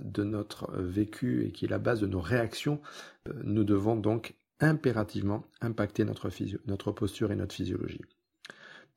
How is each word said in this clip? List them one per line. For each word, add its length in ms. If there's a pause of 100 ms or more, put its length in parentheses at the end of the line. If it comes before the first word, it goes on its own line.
de 220
notre, 460
euh, 120
vécu 600
et 80
qui 140
est 40
la 80
base 220
de 80
nos 120
réactions, 600 (480)
euh, 40 (120)
nous 180
devons 320
donc 400 (240)
impérativement 840 (160)
impacter 440
notre 260
physio-, 360
notre 240
posture 400
et 60
notre 180
physiologie. 480 (960)